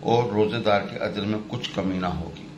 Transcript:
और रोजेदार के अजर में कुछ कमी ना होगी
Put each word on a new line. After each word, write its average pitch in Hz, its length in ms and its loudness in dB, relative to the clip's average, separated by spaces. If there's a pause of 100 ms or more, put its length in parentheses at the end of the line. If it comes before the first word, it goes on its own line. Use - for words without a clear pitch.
और 113 300 4
रोजेदार 104 460 4
के - 180 -6
अजर 101 240 -2
में 107 220 -2
कुछ - 240 -6
कमी 92 320 -2
ना 90 80 0
होगी 80 400 -6 (100)